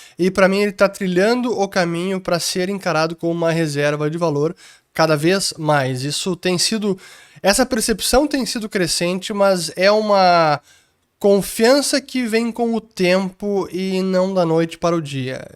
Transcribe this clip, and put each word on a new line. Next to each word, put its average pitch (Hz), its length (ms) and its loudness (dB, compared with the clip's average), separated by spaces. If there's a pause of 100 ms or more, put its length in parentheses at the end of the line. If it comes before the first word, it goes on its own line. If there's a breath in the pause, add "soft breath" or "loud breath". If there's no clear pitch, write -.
(180 loud breath)
e 180 120 2
pra 190 160 2
mim 190 120 2
ele 208 140 0
tá 196 180 2
trilhando 208 680 0
o 196 80 0
caminho 185 540 -2
pra 180 180 -2
ser 180 300 -4
encarado 170 480 -2
como 170 160 -2
uma 170 180 0
reserva 151 600 0
de 165 80 -6
valor 160 360 0 (380 loud breath)
cada 156 240 2
vez 175 400 0
mais. 139 460 0
Isso 147 340 -4
tem 180 220 -2
sido, 202 400 -2 (440 loud breath)
essa 202 220 2
percepção 240 640 0
tem 277 180 -2
sido 214 240 -8
crescente, 180 640 -2
mas 196 420 0
é 190 160 2
uma 185 720 4 (560 soft breath)
confiança 226 840 2
que 254 240 -4
vem 226 260 0
com 233 220 -2
o 220 80 -2
tempo 185 920 0
e 185 300 -2
não 190 320 0
da 185 100 2
noite 165 320 0
para 170 180 0
o 170 60 -2
dia. 131 420 -8 (140)